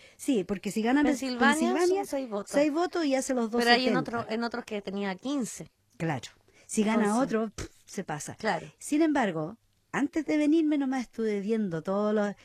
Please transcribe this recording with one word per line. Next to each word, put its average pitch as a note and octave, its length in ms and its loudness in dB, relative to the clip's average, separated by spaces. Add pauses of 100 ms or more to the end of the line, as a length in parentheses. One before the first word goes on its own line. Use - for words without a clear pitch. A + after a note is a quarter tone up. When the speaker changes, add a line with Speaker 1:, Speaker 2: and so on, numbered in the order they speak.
(160)
Speaker 1:
sí, A#3+ 260 0
porque F#3+ 300 -4
si A3 100 -2
gana C4 200 4
Pens-, D4 180 2
Speaker 2:
Pensilvania C4+ 480 2
son F#4 80 0
Speaker 1:
Pensilvania, F4+ 280 2
Speaker 2:
seis C4+ 240 -4
votos. G3+ 220 -6
Speaker 1:
seis D4 220 4
votos E4+ 320 0
y C4+ 100 2
hace C4 180 -2
los A#3 160 0
Speaker 2:
Pero A3+ 100 -2 (120)
hay B3 160 6
en B3+ 80 4
Speaker 1:
doscientos B3+ 120 2
setenta. A#3 160 -4
Speaker 2:
otro, A3+ 120 -6
en A#3 80 -2
otros A#3 220 -4
que G3+ 180 -6
tenía G3 320 -4
quince. B3 560 -6 (280)
Speaker 1:
Claro. D#3 320 -4 (360)
Si - 160 0
gana A3 220 2
Speaker 2:
Entonces, A3 200 2
Speaker 1:
otro, A3 300 -2
pf, - 140 -10 (160)
se - 180 -10
pasa. D3 320 -8
Speaker 2:
claro. E3+ 320 -2 (140)
Speaker 1:
Sin D4+ 220 0
embargo, G#3+ 540 0 (380)
antes C#4 300 -2
de D#4 140 0
venirme D4+ 400 4
nomás C4 240 -2
estuve G#3+ 400 -2
viendo G3 400 -2
todos G#3 320 0
los, G3+ 200 0 (100)